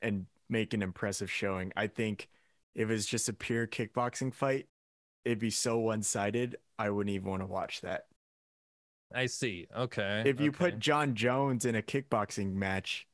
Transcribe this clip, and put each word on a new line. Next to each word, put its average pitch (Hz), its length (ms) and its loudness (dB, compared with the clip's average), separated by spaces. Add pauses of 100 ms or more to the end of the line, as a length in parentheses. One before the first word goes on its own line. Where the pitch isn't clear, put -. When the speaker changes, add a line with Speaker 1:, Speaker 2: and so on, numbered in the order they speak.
Speaker 1:
and 101 240 -2 (220)
make 113 260 0
an 101 80 0
impressive 98 480 -4
showing. 95 440 -2
I 104 120 2
think 107 420 -4 (460)
if 110 160 0
it's 107 160 0
just - 200 -2
a 113 60 -2
pure 117 320 -2
kickboxing 123 680 -2
fight, 139 380 0 (560)
it'd 120 140 2
be 113 100 0
so 117 300 2
one-sided, 110 800 0 (200)
I 104 140 0
wouldn't 101 220 0
even 95 140 -2
wanna 95 200 -2
watch 92 340 -4
that. 90 260 -6 (1040)
Speaker 2:
I 127 140 0
see. 104 500 -2
Okay. 107 500 0
Speaker 1:
If 135 140 4
you 147 120 4
put 175 220 2
Speaker 2:
Okay. 107 60 -6
Speaker 1:
John 147 360 4
Jones 127 500 2
in 117 100 2
a 107 60 2
kickboxing 104 720 0
match, 95 600 -2